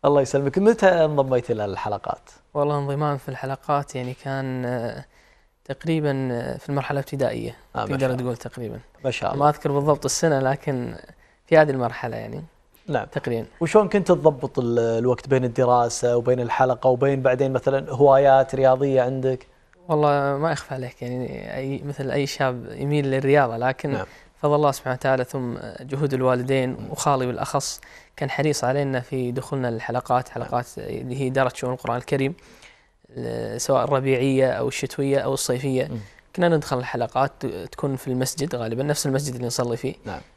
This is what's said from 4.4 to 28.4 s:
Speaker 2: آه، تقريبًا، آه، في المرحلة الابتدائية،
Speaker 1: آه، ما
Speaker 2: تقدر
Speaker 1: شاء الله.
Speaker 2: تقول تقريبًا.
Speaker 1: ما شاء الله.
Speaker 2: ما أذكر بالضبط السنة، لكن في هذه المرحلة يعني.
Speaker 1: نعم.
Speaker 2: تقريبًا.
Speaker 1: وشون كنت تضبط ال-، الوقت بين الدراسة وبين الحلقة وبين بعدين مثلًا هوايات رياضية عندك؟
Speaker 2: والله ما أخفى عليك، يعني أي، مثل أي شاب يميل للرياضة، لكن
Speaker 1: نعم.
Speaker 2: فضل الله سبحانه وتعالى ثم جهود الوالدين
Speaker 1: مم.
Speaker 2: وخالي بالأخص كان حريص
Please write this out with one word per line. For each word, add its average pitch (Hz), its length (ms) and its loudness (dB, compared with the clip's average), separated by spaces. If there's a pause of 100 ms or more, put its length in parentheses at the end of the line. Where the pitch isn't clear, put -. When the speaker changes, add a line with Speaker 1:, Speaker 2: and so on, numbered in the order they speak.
Speaker 2:
آه، 120 400 -6 (600)
تقريبًا، 143 680 -2
آه، 120 240 -4
في - 120 -14
المرحلة 143 320 -2
الابتدائية، 117 560 -4 (200)
Speaker 1:
آه، - 20 -4
ما 113 60 -4
Speaker 2:
تقدر 135 140 -4
Speaker 1:
شاء 131 120 2
الله. 127 120 -2
Speaker 2:
تقول 123 140 -4
تقريبًا. 113 420 -10 (260)
Speaker 1:
ما 131 60 0
شاء - 220 -4
الله. 139 120 0
Speaker 2:
ما 147 60 8
أذكر 147 220 -2
بالضبط 143 320 2
السنة، 147 360 2
لكن 131 540 -2 (520)
في 165 120 6
هذه 156 120 6
المرحلة 120 460 -2
يعني. 113 280 -10 (440)
Speaker 1:
نعم. 123 240 -2
Speaker 2:
تقريبًا. 117 340 -4 (140)
Speaker 1:
وشون 196 280 4
كنت 202 200 0
تضبط 147 500 2
ال-، 120 200 2
الوقت 117 500 2
بين 131 160 4
الدراسة 120 720 2
وبين 123 240 2
الحلقة 127 500 2
وبين 135 320 2
بعدين 131 300 2
مثلًا 135 400 0
هوايات 135 640 8
رياضية 131 480 4
عندك؟ 131 440 -2 (420)
Speaker 2:
والله 151 200 2 (280)
ما 156 160 0
أخفى - 220 -8
عليك، 127 280 -10
يعني 123 540 -8
أي، 135 280 -6
مثل 139 260 -6
أي 139 160 0
شاب 127 440 -4
يميل 139 400 0
للرياضة، 135 460 4
لكن 131 360 -2
Speaker 1:
نعم. 98 140 -4 (360)
Speaker 2:
فضل 147 120 2
الله 147 160 4
سبحانه 131 260 -4
وتعالى 131 280 0
ثم 123 300 -6 (260)
جهود 139 340 -2
الوالدين 127 560 2
Speaker 1:
مم. - 60 -6 (140)
Speaker 2:
وخالي 139 360 0
بالأخص - 540 -4 (360)
كان 139 140 -4
حريص 143 340 0